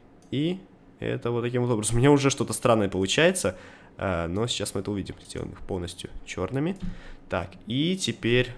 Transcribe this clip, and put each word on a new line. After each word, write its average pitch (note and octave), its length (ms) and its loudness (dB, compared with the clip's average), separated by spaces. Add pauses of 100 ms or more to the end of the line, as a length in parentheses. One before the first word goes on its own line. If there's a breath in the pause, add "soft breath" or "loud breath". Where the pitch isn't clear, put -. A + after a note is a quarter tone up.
(320 loud breath)
И D#3+ 260 -2 (400)
это A#2+ 320 -4
вот A#2+ 120 -2
таким B2 200 0
вот B2 100 2
образом. G#2+ 220 0
У A#2+ 60 6
меня C#3 100 8
уже C3+ 180 6
что-то - 240 -2
странное A2 360 4
получается. G2 680 2 (420 loud breath)
Э, E2+ 280 -2
но G2+ 220 0
сейчас - 260 -4
мы G#2 60 -2
это G#2 100 -4
увидим. F#2+ 240 -4 (100)
Сделаем - 280 -10
их - 80 -14
полностью - 500 -6 (160)
чёрными. C3+ 500 -4 (520 loud breath)
Так, F#2 220 -4 (180)
и D#3 280 0
теперь... B2 600 2